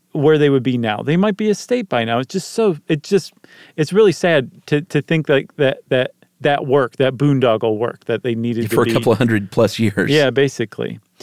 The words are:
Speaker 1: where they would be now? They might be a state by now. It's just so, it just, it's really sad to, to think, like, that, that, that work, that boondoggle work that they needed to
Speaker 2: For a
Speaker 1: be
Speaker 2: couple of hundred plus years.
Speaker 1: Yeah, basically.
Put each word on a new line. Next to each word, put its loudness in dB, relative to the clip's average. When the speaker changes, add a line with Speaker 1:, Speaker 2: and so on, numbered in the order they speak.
Speaker 1:
where 4
they 4
would 2
be 0
now? -2
They 0
might 0
be 0
a 0
state -4
by 0
now. 0
It's -6
just -8
so, 0
it -2
just, -2
it's -2
really 4
sad 0
to, 0
to -4
think, -2
like, 0
that, -2
that, 0
that 0
work, 0
that 0
boondoggle 0
work -6
that -4
they -4
needed -4
to -2
Speaker 2:
For 2
a 2
Speaker 1:
be 0
Speaker 2:
couple 2
of 2
hundred 0
plus 0
years. 0
Speaker 1:
Yeah, 2
basically. -4